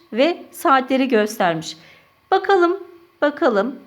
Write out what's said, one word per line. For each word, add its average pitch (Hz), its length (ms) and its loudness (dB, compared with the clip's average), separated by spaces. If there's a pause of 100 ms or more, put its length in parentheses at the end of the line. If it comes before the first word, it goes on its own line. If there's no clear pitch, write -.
(120)
ve 285 380 0
saatleri 262 580 0
göstermiş. 208 680 -2 (540)
Bakalım, 370 460 2 (460)
bakalım. 247 540 0 (100)